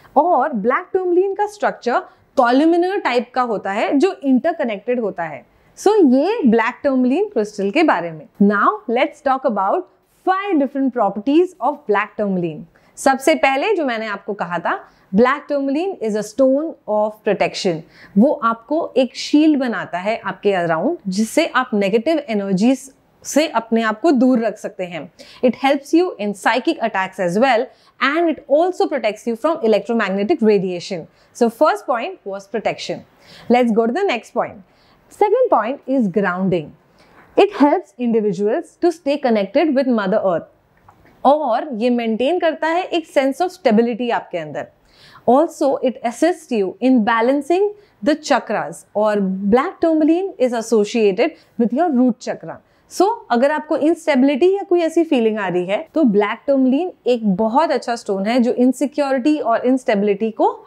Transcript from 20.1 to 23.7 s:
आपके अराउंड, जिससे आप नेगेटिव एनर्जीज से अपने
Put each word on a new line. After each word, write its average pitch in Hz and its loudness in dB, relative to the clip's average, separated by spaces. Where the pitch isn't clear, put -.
आपके 196 -2
अराउंड, 175 0
जिससे 220 0
आप 254 -2
नेगेटिव 220 0
एनर्जीज 202 0
से 302 0
अपने 226 -2